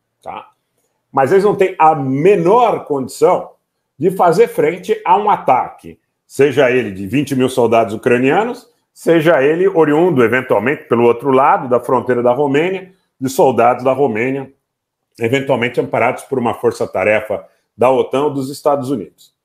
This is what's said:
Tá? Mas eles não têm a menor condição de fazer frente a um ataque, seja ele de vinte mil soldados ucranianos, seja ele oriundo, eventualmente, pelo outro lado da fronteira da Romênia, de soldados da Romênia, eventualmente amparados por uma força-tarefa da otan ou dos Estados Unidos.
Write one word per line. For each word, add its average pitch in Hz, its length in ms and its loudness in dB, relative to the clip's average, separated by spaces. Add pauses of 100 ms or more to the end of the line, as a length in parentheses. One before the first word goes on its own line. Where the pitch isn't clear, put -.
(240)
Tá? - 280 -16 (600)
Mas 135 220 0
eles 196 100 4
não 202 100 2
têm 185 240 0
a 156 160 4
menor 170 920 0
condição 143 640 -2 (500)
de 170 100 0
fazer 190 380 2
frente 160 560 -4
a 180 140 2
um 208 120 0
ataque, 123 680 -2 (260)
seja 135 460 2
ele 120 200 -2
de 98 140 -12
vinte 135 300 -4
mil 127 140 0
soldados 113 440 0
ucranianos, 139 800 -2 (220)
seja 165 480 2
ele 165 280 2
oriundo, 160 520 2
eventualmente, 120 600 0
pelo 120 220 2
outro 120 260 0
lado 143 380 2
da 120 100 2
fronteira 120 420 -2
da 120 120 2
Romênia, 151 580 -2 (280)
de 131 100 -4
soldados 123 560 2
da 131 80 2
Romênia, 131 580 -2 (640)
eventualmente 123 640 -2
amparados 127 440 -2
por - 140 -6
uma 117 180 -2
força-tarefa 104 920 -2 (280)
da 117 140 2
otan 131 360 0
ou 143 80 -2
dos 135 160 -6
Estados 139 400 -4
Unidos. - 440 -10 (120)